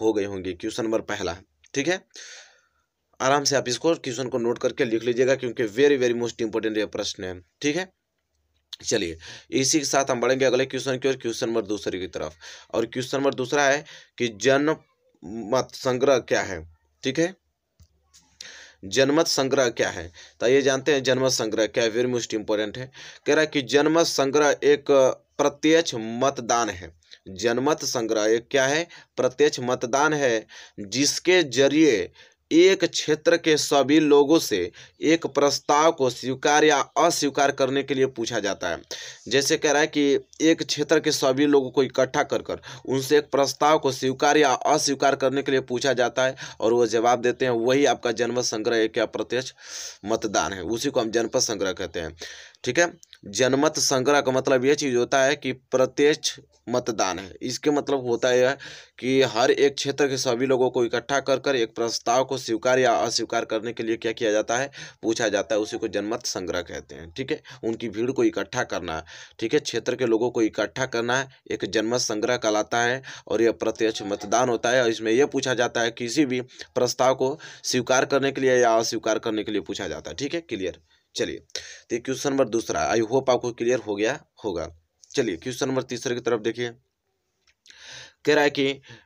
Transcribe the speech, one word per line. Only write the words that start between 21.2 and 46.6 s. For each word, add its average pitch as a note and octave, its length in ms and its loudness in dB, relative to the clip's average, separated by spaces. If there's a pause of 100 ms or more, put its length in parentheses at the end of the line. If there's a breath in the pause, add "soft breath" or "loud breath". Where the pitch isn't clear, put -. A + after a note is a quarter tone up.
संग्रह G#2+ 360 -2
क्या - 160 -2
है, A2 80 2
very B2 180 0
most A#2+ 260 -4
important G#2+ 420 -4
है। B2+ 120 -12 (380 loud breath)
कह C#3 60 4
रहा D3+ 80 4
है D3+ 60 2
कि D3+ 160 -2
जनमत D3 440 4
संग्रह C#3+ 560 2
एक C#3+ 280 4 (460)
प्रत्यक्ष D#3 580 2
मतदान A#2 760 -2
है। F2+ 220 -10 (380 loud breath)
जनमत A#2+ 560 0
संग्रह A2 400 -2
एक A#2 260 2
क्या C3+ 140 2
है? D3+ 220 0 (300 loud breath)
प्रत्यक्ष C#3+ 440 0
मतदान B2+ 540 0
है, A#2+ 300 0 (340 loud breath)
जिसके C#3 640 2
जरिए C3+ 640 4 (420 soft breath)
एक F#3 340 6
क्षेत्र D#3+ 520 0
के D#3+ 200 2
सभी C#3 420 4
लोगों D3 400 6
से A2 180 -4 (460 loud breath)
एक D#3+ 240 2
प्रस्ताव C#3+ 640 2
को C3+ 180 0
स्वीकार C3 540 0
या D3+ 140 6
अस्वीकार C#3+ 720 0
करने C3+ 320 0
के C#3 100 -4
लिए C3 140 2
पूछा A#2+ 320 -4
जाता F#2+ 300 -4
है। D#2+ 120 -6 (460 loud breath)
जैसे C3+ 300 2
कह D3+ 140 0
रहा C#3+ 100 4
है D#3 60 2
कि C#3+ 320 2 (220)
एक D#3+ 220 4
क्षेत्र D3 360 0
के C#3+ 120 -2
सभी C#3 340 2
लोगों C#3 260 2
को C#3 120 2
इकट्ठा C3 400 0
कर B2+ 180 -4
कर - 200 -10 (240 loud breath)
उनसे C3+ 320 2
एक D3 140 0
प्रस्ताव D3 480 2
को C3+ 120 0
स्वीकार C3+ 460 2
या C#3+ 140 4
अस्वीकार C#3 640 2
करने C3+ 260 0
के C#3 100 -2
लिए C3 120 2
पूछा B2+ 300 -2
जाता B2 320 0
है C3 100 -2 (240 loud breath)
और A2+ 140 2